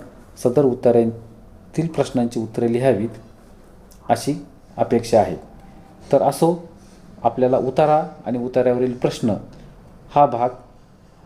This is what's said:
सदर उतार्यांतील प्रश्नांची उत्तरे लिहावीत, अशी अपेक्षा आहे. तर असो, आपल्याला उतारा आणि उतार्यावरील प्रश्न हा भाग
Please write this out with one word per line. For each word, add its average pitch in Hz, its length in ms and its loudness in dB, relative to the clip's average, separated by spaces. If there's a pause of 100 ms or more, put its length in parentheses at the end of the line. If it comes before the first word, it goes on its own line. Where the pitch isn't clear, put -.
(440)
सदर 139 200 2
उतार्यांतील 120 1200 -2
प्रश्नांची 123 520 -2
उत्तरे 117 320 -4
लिहावीत, 120 360 0 (1000)
अशी 147 380 -2 (300)
अपेक्षा 117 440 2
आहे. 92 160 -2 (760)
तर 139 100 4
असो, 165 460 0 (540)
आपल्याला 123 360 2
उतारा 151 500 0 (180)
आणि 123 120 -4
उतार्यावरील 123 540 0
प्रश्न 123 420 -2 (800)
हा 143 120 6
भाग 120 220 -2 (760)